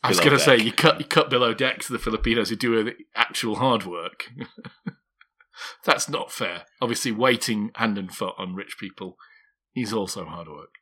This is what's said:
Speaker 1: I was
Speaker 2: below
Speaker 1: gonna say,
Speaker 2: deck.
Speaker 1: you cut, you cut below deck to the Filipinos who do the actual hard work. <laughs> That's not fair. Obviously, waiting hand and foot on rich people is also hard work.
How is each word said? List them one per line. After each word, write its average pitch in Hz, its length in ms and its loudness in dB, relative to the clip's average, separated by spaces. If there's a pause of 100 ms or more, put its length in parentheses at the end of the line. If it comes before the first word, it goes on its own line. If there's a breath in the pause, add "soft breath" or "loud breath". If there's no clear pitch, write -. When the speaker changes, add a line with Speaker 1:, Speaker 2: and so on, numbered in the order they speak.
Speaker 1:
I - 60 0
was 190 100 4
Speaker 2:
below 143 140 6
Speaker 1:
gonna 135 100 4
say, 135 160 8
Speaker 2:
deck. 110 80 2
Speaker 1:
you - 60 0
cut, - 280 4
you 143 60 -6
cut - 240 4
below 123 240 2
deck 131 260 -2
to - 140 -8
the 110 40 -4
Filipinos 113 520 0
who 113 60 -4
do 113 280 2
the 117 100 -6 (220)
actual 110 400 0
hard 113 300 2
work. 87 500 -10
<laughs> - 1500 -18
That's - 240 2
not 135 240 -6
fair. 87 300 -6 (200)
Obviously, 117 300 -2
waiting 113 640 2
hand 110 200 0
and 95 160 -8
foot 92 240 -6
on 92 200 -8
rich 98 220 -12
people 95 380 -14 (580 soft breath)
is 113 180 -4
also 98 320 -4
hard 82 240 -14
work. 73 220 -20 (120)